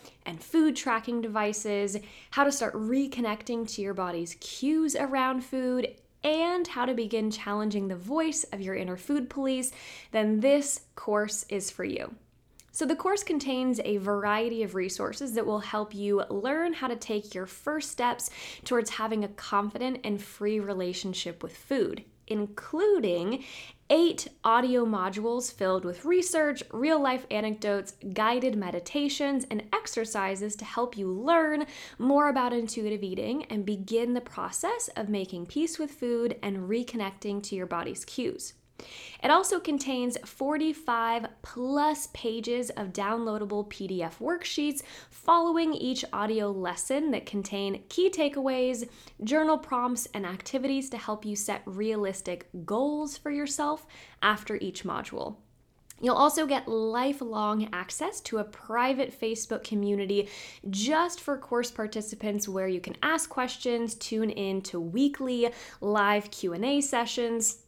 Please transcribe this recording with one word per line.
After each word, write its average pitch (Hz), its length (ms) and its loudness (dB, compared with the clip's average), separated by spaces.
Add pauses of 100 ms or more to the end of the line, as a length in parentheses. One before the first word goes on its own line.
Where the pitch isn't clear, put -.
(280)
and 165 160 -10
food 311 320 6
tracking 240 440 0
devices, 208 800 0 (320)
how 277 140 2
to 285 80 6
start 254 240 -2
reconnecting 233 920 0
to - 140 -8
your 196 140 -2
body's 175 460 -4
cues 311 540 2
around 262 460 2
food, 254 540 0 (280)
and 330 440 2
how 247 180 -2
to 254 80 2
begin 220 380 0
challenging 208 560 0
the 185 80 -2
voice 294 480 0 (100)
of 196 80 -6
your 190 140 -4
inner 180 200 -4
food 247 320 0
police, 262 440 0 (400)
then 214 300 4
this 285 400 4 (140)
course 208 540 0
is 190 220 -4
for 185 120 -6
you. - 300 -4 (580)
So - 140 -2
the 311 100 2
course 392 280 0
contains 254 560 0
a 208 180 0
variety 208 640 0
of 185 140 -2
resources 202 580 -2
that 226 140 0
will 208 140 0
help 208 340 -4
you 202 340 2
learn 294 440 0
how 262 160 -4
to 240 60 -2
take 208 380 -4
your 185 140 -6
first 302 420 -4
steps 240 400 0 (340)
towards 240 280 2
having 220 320 0
a 202 60 -2
confident 214 720 -2
and 208 180 -2
free 208 380 -2
relationship 185 840 -4
with 165 160 -10
food, - 460 0 (240)
including 214 1160 2 (480)
eight 330 360 4 (160)
audio 240 400 6
modules 214 720 0
filled 185 320 0
with 175 200 -6
research, 330 680 4
real-life 262 580 2
anecdotes, 214 640 0 (200)
guided 233 420 2
meditations, 277 960 0
and 208 200 -2
exercises 214 840 -2
to 208 100 -12
help 240 320 -2
you 196 100 -2
learn 302 600 4 (320)
more 277 300 6
about 247 220 2
intuitive 214 520 -2
eating 208 420 -4
and 208 180 -2
begin 214 520 0
the 247 60 0
process 339 760 -4
of 208 100 -2
making 185 380 -2
peace 320 320 -2
with 302 140 -4
food 240 500 0
and 190 260 -2
reconnecting 202 760 -2
to 202 120 -6
your 185 120 -4
body's 170 360 -4
cues. - 520 -6 (680)
It 285 80 6
also 370 300 6
contains 269 640 -2
forty-five 254 1000 0 (140)
plus 285 680 0
pages 240 600 -2
of 196 200 -6
downloadable 208 800 -2
P 196 180 -8
D 180 160 -2
F 165 160 -6
worksheets 294 640 0 (260)
following 330 640 4
each 254 380 -2
audio 208 400 0
lesson 196 600 0
that - 140 0
contain 196 600 -4
key 359 220 4
takeaways, 262 800 2 (340)
journal 311 340 6
prompts, 247 500 0
and 202 180 -6
activities 269 640 -2
to 240 80 -8
help 214 260 -4
you 208 140 -2
set 202 280 -2
realistic 196 840 -2 (160)
goals 285 520 0
for 294 140 -6
yourself 294 560 -2 (340)
after 208 360 2
each - 260 -6
module. - 540 -6 (640)
You'll 247 140 4
also 302 300 6
get 269 220 0
lifelong 220 1040 0
access 240 500 -4
to 220 180 -4
a 208 40 -2
private 247 760 0
Facebook 220 460 -4
community 202 640 2 (420)
just 302 520 2
for 285 160 -2
course 240 340 -2
participants 214 800 -4
where 190 180 -2
you 180 140 -2
can - 200 -10
ask 311 280 2
questions, 240 640 -2
tune 220 340 -2
in 190 340 -2
to 175 180 -6
weekly 247 680 2 (300)
live 208 500 4
Q 180 220 -4
and 185 140 -2
A 285 160 4
sessions, 233 880 0